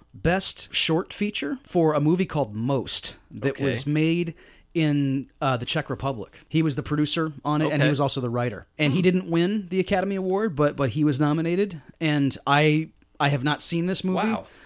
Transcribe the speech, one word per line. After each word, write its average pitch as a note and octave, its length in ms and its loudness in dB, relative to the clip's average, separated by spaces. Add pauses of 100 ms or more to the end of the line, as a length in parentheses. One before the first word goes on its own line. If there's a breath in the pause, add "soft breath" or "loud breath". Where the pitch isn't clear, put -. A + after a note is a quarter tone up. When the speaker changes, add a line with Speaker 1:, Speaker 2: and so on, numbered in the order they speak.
(120)
Speaker 1:
Best - 640 -2
Short - 380 0
Feature B3+ 500 -4
for D#3+ 320 2
a D3 60 0
movie F3 260 4
called A#2+ 280 -2
Most A#2+ 640 -4 (140)
that A#2+ 220 -2
Speaker 2:
Okay. C#3 120 -6
Speaker 1:
was C3+ 220 -2
made D#3+ 480 0 (400 soft breath)
in, C#3+ 560 2 (100)
uh, C3 180 0
the A#2+ 80 -6
Czech - 240 -2
Republic. B2+ 480 -6 (100)
He D#3+ 140 2
was D3+ 140 0
the C#3 60 -4
producer D3+ 500 0 (120)
on D3+ 160 0
it, D#3 100 2
and C#3+ 120 2
he B2+ 40 6
Speaker 2:
Okay. C3+ 40 4
Speaker 1:
was C#3 100 0
also C3+ 220 -2
the B2 80 -2
writer. A#2+ 360 -4 (120)
And D3 160 2
he F3+ 60 2
Speaker 2:
Hmm. - 40 2
Speaker 1:
didn't F#3 260 2
win F3+ 380 0
the F#3 100 -2
Academy F#3+ 380 0
Award, F#3+ 400 -2
but, D3 200 2
but C3 140 0
he D3 140 0
was C#3+ 160 2
nominated. E3 600 0 (200)
And D3 360 2 (100)
I, D3+ 420 4 (320)
I C#3+ 80 4
have C#3 160 0
not D3 180 0
seen E3+ 240 -2
this F#3 160 -2
movie, F#3 260 0
Speaker 2:
Wow. A3 180 -4 (200 loud breath)